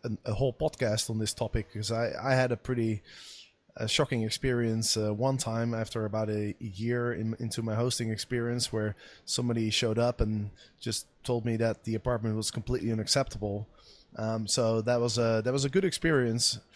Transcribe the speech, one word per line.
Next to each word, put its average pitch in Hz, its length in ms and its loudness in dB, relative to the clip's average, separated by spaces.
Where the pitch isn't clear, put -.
a 104 100 -2
whole 127 180 0
podcast 117 580 -2
on 110 80 -2
this 107 140 -2
topic, - 400 -4
'cause 104 200 -4
I, 113 180 0
I 131 140 2
had 127 160 4
a 117 60 2
pretty, 113 460 0
uh, 113 100 -4
shocking 123 360 2
experience, 113 720 0
uh, 107 180 0
one 131 220 2
time 117 380 -2
after 110 320 -2
about 107 240 -2
a 104 280 -2
year 117 540 -2
in, 110 260 -2
into 117 240 -4
my 110 120 -2
hosting 120 360 0
experience, 120 640 -2
where 107 240 -2
somebody 117 440 0
showed 110 280 2
up 120 220 2
and 107 300 0
just - 260 -6
told 120 220 0
me 117 140 0
that 113 260 0
the 110 100 -2
apartment 110 400 0
was 107 160 -2
completely 113 400 -2
unacceptable. 107 800 0
Um, 110 320 -2
so 113 320 2
that 120 200 2
was 120 180 2
a, 113 260 4
that 127 80 0
was 139 120 2
a 143 40 0
good 185 160 2
experience, 127 760 2